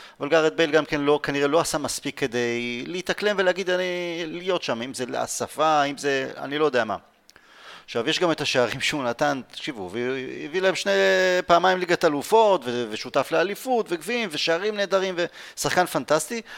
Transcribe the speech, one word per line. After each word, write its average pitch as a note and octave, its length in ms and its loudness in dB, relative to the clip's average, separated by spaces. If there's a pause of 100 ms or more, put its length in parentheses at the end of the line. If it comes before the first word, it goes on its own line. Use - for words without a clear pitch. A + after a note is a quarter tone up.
(200)
אבל C#3+ 100 -4
גארד D#3 280 4
בייל D#3+ 140 2
גם D3+ 140 4
כן D3 160 -2
לא, C#3+ 220 4
כנראה C#3+ 240 0
לא D3+ 120 4
עשה D#3+ 180 0
מספיק C#3 420 -6
כדי A#2+ 680 -2
להתאקלם F#3 520 -2
ולהגיד, F#3 300 2
"אני, F3 580 -2
להיות F3 360 -4
שם", A#2 180 -4
אם B2+ 120 -8
זה B2+ 120 -6 (120)
השפה, C#3+ 680 0
אם C#3 140 -4
זה, C3+ 400 -2
אני C#3 200 -6
לא D#3 80 4
יודע B2 180 2
מה. G2+ 140 -2 (880)
עכשיו, A#2+ 240 -2
יש D#3 100 0
גם F3 120 2
את D3+ 100 -4
השערים B2 400 0
שהוא C#3+ 220 -2
נתן, C3+ 380 -2 (100)
תקשיבו, G#3+ 400 -10
והביא C3 680 -6
להם F#3 140 2
שני, - 160 -2 (540)
פעמיים F3+ 320 4
ליגת F3 280 2
אלופות, F3+ 600 4
ו-, A#2+ 240 -2
ושותף B2 420 -2
לאליפות, G3+ 580 0
וגביעים, G3+ 420 -4
ושערים E3+ 440 -2
נהדרים, F#3+ 400 0 (420)
ושחקן F3 280 2
פנטסטי, D#3+ 560 0 (160)